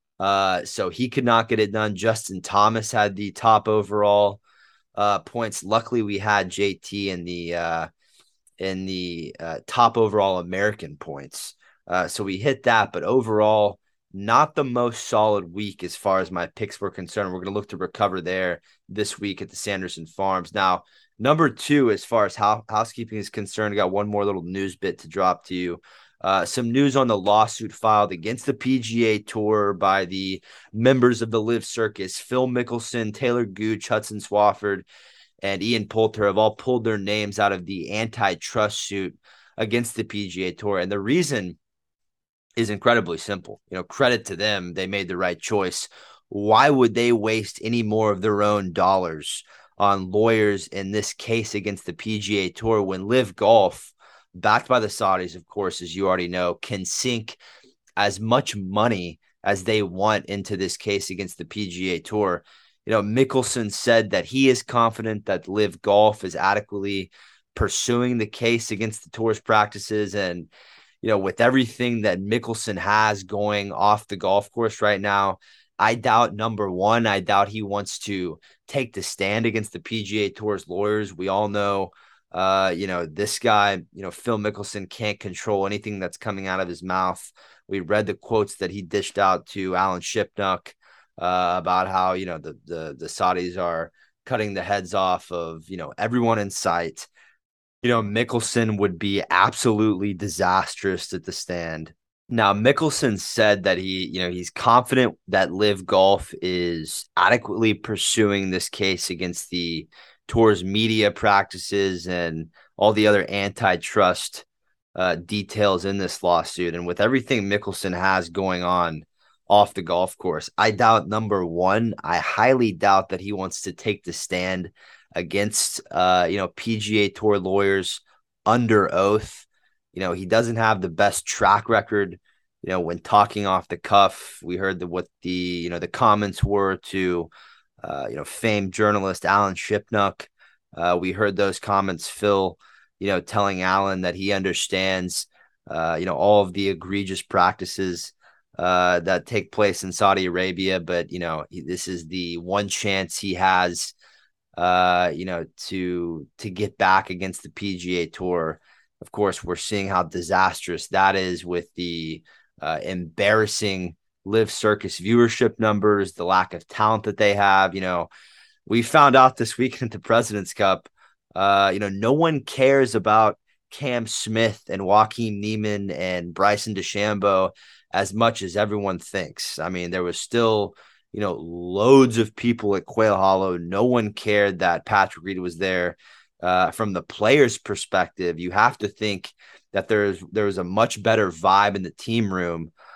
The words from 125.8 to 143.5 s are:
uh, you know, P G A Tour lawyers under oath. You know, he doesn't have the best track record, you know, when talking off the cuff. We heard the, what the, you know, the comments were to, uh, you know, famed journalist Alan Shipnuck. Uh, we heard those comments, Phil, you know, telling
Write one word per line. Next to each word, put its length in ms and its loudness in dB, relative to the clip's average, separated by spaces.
uh, 380 4
you 60 -2
know, 140 -2
P 280 -4
G 280 -2
A 40 0
Tour 300 0
lawyers 640 0
under 480 4
oath. 520 0
You 80 -8
know, 100 -2
he 160 -6
doesn't 300 2
have 220 2
the 100 -4
best 360 0
track 440 2
record, 500 0
you 80 -12
know, 120 0
when 180 -4
talking 480 2
off 200 0
the 100 -8
cuff. 640 2
We 140 -6
heard 220 -2
the, 60 -8
what 220 -6
the, 60 -6
you 420 -4
know, 80 -6
the 80 -8
comments 560 0
were 340 2
to, 540 -4
uh, 240 -8
you 80 -10
know, 100 -10
famed 480 -2
journalist 520 0
Alan 300 4
Shipnuck. 720 -2
Uh, 260 0
we 120 -4
heard 220 -2
those 240 0
comments, 480 -2
Phil, 520 0
you 80 -4
know, 140 0
telling 420 -2